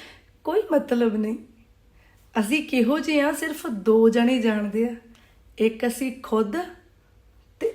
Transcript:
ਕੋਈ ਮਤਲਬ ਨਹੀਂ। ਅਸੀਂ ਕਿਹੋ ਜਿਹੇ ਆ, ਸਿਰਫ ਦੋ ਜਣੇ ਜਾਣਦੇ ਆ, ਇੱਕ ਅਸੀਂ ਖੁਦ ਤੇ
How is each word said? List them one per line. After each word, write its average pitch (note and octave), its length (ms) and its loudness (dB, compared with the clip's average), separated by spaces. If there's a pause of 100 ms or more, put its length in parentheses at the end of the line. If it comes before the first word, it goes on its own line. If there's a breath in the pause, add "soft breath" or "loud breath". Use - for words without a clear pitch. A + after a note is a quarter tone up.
(440 loud breath)
ਕੋਈ F4+ 180 0 (100)
ਮਤਲਬ A#3+ 440 0
ਨਹੀਂ। G#3+ 220 -2 (1000 soft breath)
ਅਸੀਂ A#3+ 240 0
ਕਿਹੋ C4 360 2
ਜਿਹੇ D4+ 220 2
ਆ, C#4+ 100 2
ਸਿਰਫ D4+ 360 -6
ਦੋ A3+ 420 4
ਜਣੇ A#3+ 300 2
ਜਾਣਦੇ G#3+ 500 -2
ਆ, A#3 60 -10 (600 soft breath)
ਇੱਕ A3+ 300 0
ਅਸੀਂ A#3+ 240 -6 (120)
ਖੁਦ G#3+ 340 -2 (1000)
ਤੇ A3+ 160 -4